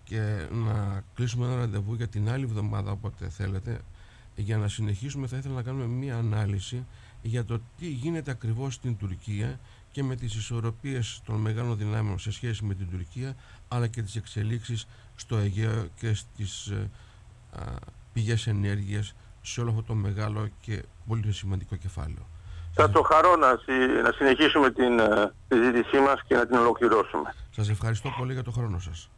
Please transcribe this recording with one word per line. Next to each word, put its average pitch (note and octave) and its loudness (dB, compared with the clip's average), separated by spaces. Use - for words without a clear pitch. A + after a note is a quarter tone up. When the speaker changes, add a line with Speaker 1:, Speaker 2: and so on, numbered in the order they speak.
Speaker 1:
και G#2 -4
να G#2+ -2
κλείσουμε B2 -2
ένα B2+ -2
ραντεβού G#2+ -2
για A#2 -4
την G#2 -2
άλλη C3 -2
εβδομάδα, G#2 -2
όποτε F#2+ -6
θέλετε, F#2+ -4
για G#2+ -2
να G#2 0
συνεχίσουμε. A#2+ -4
Θα B2+ -6
ήθελα C3+ -6
να B2+ -4
κάνουμε C3 -4
μία B2 -4
ανάλυση G#2+ -2
για A#2 -2
το A#2 -2
τι F3 -10
γίνεται C#3+ -4
ακριβώς A#2+ -4
στην A#2+ -6
Τουρκία G#2 -6
και C#3+ -6
με C3 -4
τις A#2 -6
ισορροπίες A#2 -4
των G#2+ -4
μεγάλων A2 -2
δυνάμεων G#2 -2
σε G#2+ -6
σχέση A2 -6
με G2+ -2
την F#2+ -6
Τουρκία, B2 -8
αλλά A#2+ -2
και A#2 -6
τις G#2 -8
εξελίξεις A2 -4
στο - -4
Αιγαίο G#2 0
και A2 -2
στις, - -8
ε, G2+ -4
α, - -12
πηγές A2+ 0
ενέργειας, G2+ -2
σε - -6
όλο A#2 0
αυτό A2 0
το A#2 -6
μεγάλο G#2 -2
και G#2+ -6
πολύ A2 0
σημαντικό F#2+ -4
κεφάλαιο. - -8
Speaker 2:
Θα - 6
το D3 6
χαρώ D#3+ 8
να C3 6
συ-, B2+ 4
να A#2 6
συνεχίσουμε C#3 6
την, A#2+ 4
ε, G#2+ 4
συζήτησή B2 4
μας C#3 4
και C3+ 4
να A#2+ 4
την B2 4
ολοκληρώσουμε. G#2+ 4
Speaker 1:
Σας G#2 -4
ευχαριστώ A2+ -2
πολύ B2+ -4
για B2+ -6
το B2 -8
χρόνο A2 -2
σας. E2 -12